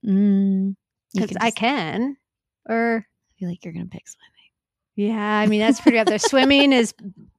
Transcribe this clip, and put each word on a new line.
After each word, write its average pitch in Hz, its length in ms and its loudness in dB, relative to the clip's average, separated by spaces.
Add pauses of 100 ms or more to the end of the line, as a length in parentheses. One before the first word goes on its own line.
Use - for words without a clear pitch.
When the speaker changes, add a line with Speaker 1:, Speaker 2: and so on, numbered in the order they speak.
Speaker 1:
Mm, 196 760 0 (360)
you - 80 -2
Speaker 2:
'Cause 214 80 -4
Speaker 1:
can - 140 -10
Speaker 2:
I 226 60 0
Speaker 1:
just 220 80 -2
Speaker 2:
can. 233 600 -4 (500)
Or 226 400 -2
Speaker 1:
I - 320 -20
feel 180 120 -8
like 175 160 -12
you're 165 80 -12
gonna 175 100 -10
pick - 240 -18
swimming. - 240 -20 (840)
Speaker 2:
Yeah, 214 240 -2
I 214 80 2
mean, 214 140 2
that's 226 220 2
pretty 233 160 4
up 220 100 2
there. 214 100 0
Speaker 1:
<laughs> - 0 -
Speaker 2:
Swimming 277 540 4
is 240 220 2 (440)